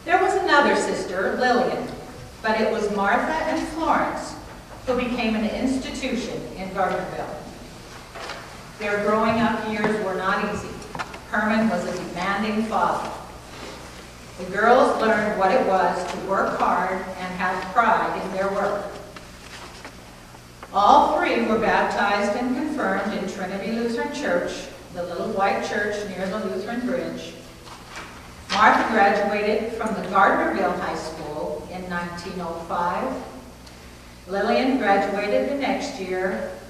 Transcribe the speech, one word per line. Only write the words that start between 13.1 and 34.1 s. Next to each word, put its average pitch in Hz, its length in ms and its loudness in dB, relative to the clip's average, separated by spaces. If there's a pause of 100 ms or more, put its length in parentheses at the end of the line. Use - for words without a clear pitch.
The 185 120 -8
girls 226 520 6
learned 214 360 2
what 190 140 4
it - 160 4
was 185 460 2
to 180 60 -6
work - 380 0
hard 185 360 2
and 185 420 -6
have 185 260 -2 (120)
pride 226 500 4
in 190 80 -4
their 190 220 0
work. - 320 0 (1900)
All - 480 8
three 240 260 2
were 214 140 2
baptized 202 800 2
and 254 180 0
confirmed 208 580 0
in 190 160 -4
Trinity 196 440 -4
Lutheran 233 400 -2
Church, - 540 -2 (260)
the 175 100 -6
little 180 300 -4
white 196 320 0
church 208 320 -2 (180)
near 190 140 -4
the 208 160 -4
Lutheran 233 420 -4
Bridge. 170 460 -4 (1160)
Martha 254 420 6
graduated 208 800 4
from 208 220 -2
the 180 120 -6
Gardnerville 190 720 4
High 180 160 -4
School 151 800 -8
in 180 160 -8
nineteen 175 500 -6
oh 170 140 -6 (160)
five. - 440 -2 (1120)